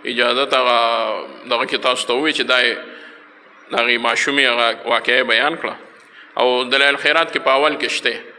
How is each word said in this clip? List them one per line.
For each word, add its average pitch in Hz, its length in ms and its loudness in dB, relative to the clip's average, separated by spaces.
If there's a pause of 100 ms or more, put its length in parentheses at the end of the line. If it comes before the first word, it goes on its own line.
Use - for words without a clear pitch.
اجازت 123 500 0
هغه 123 240 4 (720)
دغه 123 140 0
کې 131 160 -4
تاسو 127 240 0
ته 123 80 0
ووایي 147 200 0
چې - 80 -2
دا 127 200 2
یې 117 120 2 (960)
د 117 40 -6
هغې 120 320 2
ماشومې 139 440 0
هغه 117 440 0
واقعه 120 280 2
بیان 123 400 2
کړه، 104 120 -6 (640)
او 123 260 2
دلایل 139 320 2
خیرات 151 360 0
کې 135 60 -4
په 135 120 0
اول 143 280 2
کې 123 80 -2
شته 117 340 -4 (180)